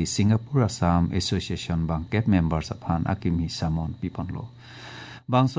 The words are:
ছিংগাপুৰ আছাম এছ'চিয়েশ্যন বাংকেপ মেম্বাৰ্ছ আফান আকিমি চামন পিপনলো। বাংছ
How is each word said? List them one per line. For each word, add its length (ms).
ছিংগাপুৰ 460
আছাম 320
এছ'চিয়েশ্যন 600
বাংকেপ 340
মেম্বাৰ্ছ 420
আফান 260
আকিমি 360
চামন 320
পিপনলো। 440
বাংছ 260